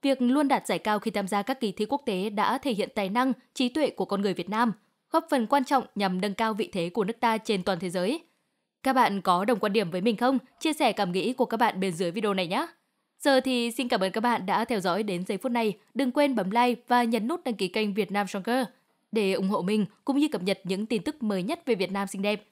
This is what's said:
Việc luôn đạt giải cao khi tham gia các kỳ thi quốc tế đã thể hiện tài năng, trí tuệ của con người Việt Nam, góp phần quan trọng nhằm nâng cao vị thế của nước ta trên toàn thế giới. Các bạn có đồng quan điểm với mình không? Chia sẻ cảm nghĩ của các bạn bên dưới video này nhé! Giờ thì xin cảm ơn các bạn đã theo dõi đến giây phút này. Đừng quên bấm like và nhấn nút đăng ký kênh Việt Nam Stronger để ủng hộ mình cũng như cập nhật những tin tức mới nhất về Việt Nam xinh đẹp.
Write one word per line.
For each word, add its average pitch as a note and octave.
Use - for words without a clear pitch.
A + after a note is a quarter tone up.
Việc C4+
luôn C4+
đạt B3
giải F#3
cao G#3+
khi G3+
tham G3
gia G3+
các C4
kỳ G#3
thi G#3
quốc -
tế G3+
đã A3
thể C#4
hiện G3+
tài G3
năng, B3
trí B3
tuệ C#4
của -
con G3
người G3
Việt F3
Nam, A3
góp E4
phần B3
quan C#4
trọng C4
nhằm F#3
nâng G3+
cao A3
vị G#3+
thế F3
của G3+
nước A3
ta A3+
trên G#3
toàn F#3+
thế F#3
giới. F#3
Các C4
bạn G#3
có F3+
đồng A3+
quan G#3
điểm G3
với F3+
mình G#3+
không? B3
Chia D#4+
sẻ C#4+
cảm F3+
nghĩ F#3
của B3+
các A3+
bạn A3
bên F#3+
dưới E3+
video G3+
này F#3
nhé! A3+
Giờ C4+
thì B3
xin A#3+
cảm B3
ơn F#3
các A3+
bạn A3
đã G3
theo A3+
dõi F3+
đến F#3
giây G3+
phút B3+
này. A3+
Đừng B3
quên C#4+
bấm F#3+
like A#3+
và B3
nhấn A3+
nút F4
đăng A#3+
ký F#3+
kênh G#3+
Việt F#3+
Nam G3+
Stronger A3+
để G3+
ủng F#3+
hộ G#3+
mình G#3
cũng C#4
như D4
cập F#3+
nhật F#3+
những F#3+
tin A3
tức -
mới G3+
nhất D4
về A#3+
Việt F#3
Nam G3
xinh F#3+
đẹp. G#3